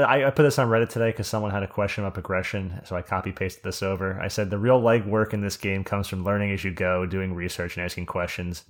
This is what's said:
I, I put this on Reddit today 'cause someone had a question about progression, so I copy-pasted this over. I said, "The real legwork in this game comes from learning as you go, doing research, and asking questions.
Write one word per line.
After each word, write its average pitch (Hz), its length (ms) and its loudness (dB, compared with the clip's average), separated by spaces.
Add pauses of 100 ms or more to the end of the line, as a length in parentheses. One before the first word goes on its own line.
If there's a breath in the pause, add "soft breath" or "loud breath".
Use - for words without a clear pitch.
I, 135 220 4
I - 20 4
put 151 140 4
this 143 160 4
on 127 100 4
Reddit 113 200 4
today 113 220 2
'cause 110 160 -4
someone 107 240 -2
had 98 120 -2
a 95 40 -2
question 101 360 -2
about 98 100 -4
progression, 92 720 -4
so 92 100 -6
I 87 60 -2
copy-pasted 92 640 -4
this 95 180 -6
over. 95 400 -2
I 95 60 -2
said, 98 240 -2
"The 101 80 -2
real 127 200 6
legwork 110 540 4
in 104 80 0
this 101 160 -2
game 98 260 0
comes 98 240 -2
from 92 160 -4
learning 101 280 2
as 98 120 -2
you 95 80 -2
go, 90 360 0
doing 92 260 -2
research, 87 440 -6
and 90 60 -4
asking 87 220 -6
questions. 87 640 -4